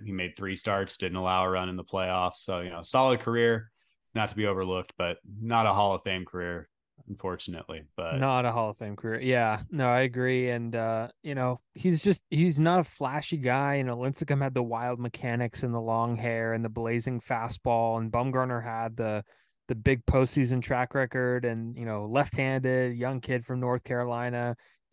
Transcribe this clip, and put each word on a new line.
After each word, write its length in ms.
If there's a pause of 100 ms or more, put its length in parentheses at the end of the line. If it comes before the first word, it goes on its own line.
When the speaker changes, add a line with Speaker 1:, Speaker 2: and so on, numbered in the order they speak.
Speaker 1:
he 80
made 240
three 200
starts, 420
didn't 180
allow 280
a 40
run 220
in 60
the 80
playoffs. 520
So, 240
you 80
know, 140
solid 380
career, 500 (440)
not 140
to 80
be 100
overlooked, 520
but 180 (240)
not 240
a 80
Hall 220
of 80
Fame 240
career, 420 (400)
unfortunately. 760 (120)
But 220
Speaker 2:
Not 260
a 80
Hall 160
of 80
Fame 180
career. 280
Yeah, 480
no, 180
I 120
agree. 500
And, 260
uh, 320 (140)
you 120
know, 260 (120)
he's 300
just, 260
he's 320
not 200
a 40
flashy 540
guy. 380
You 80
know, 120
Lincecum 460
had 100
the 100
wild 380
mechanics 640
and 100
the 80
long 360
hair 360
and 100
the 60
blazing 540
fastball, 760
and 140
Bumgarner 500
had 360
the, 260 (440)
the 60
big 300
postseason 560
track 340
record 520
and, 280
you 120
know, 180
left-handed, 920
young 240
kid 240
from 140
North 220
Carolina. 720 (360)